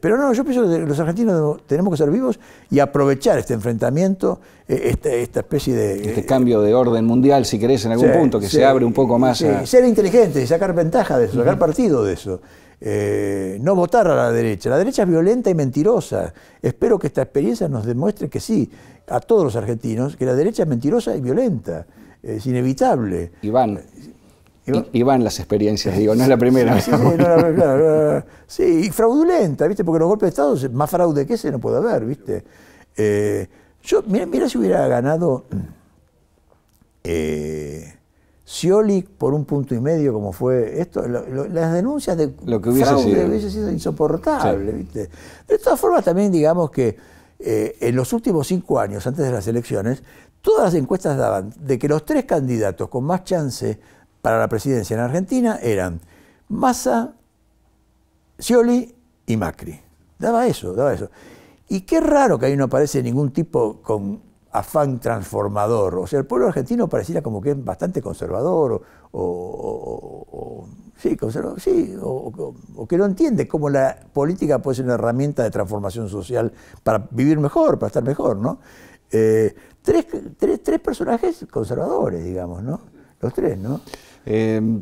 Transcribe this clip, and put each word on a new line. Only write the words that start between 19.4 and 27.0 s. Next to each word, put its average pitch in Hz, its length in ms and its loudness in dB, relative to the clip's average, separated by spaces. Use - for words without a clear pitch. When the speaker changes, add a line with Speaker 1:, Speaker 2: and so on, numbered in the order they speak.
Speaker 1:
los 110 100 -2
argentinos, 117 600 -4
que 127 80 -2
la 127 100 2
derecha 190 280 0
es 160 60 0
mentirosa 147 460 0
y 156 60 -4
violenta. 127 640 -2
Es 107 240 -8
inevitable. 123 840 0
Speaker 2:
Y 104 100 -4
van. 113 280 0
Speaker 1:
Y 123 60 -4
va- - 200 0
Speaker 2:
Y, 123 80 0
y 117 40 4
van 131 200 4
las 104 160 -4
experiencias, 101 580 -2
digo, 107 160 4
no 120 100 4
es 135 60 4
la 127 80 6
primera, 120 440 4
Speaker 1:
Sí, - 100 -2
sí, - 0 -
sí, - 60 4
Speaker 2:
digamos. 165 200 4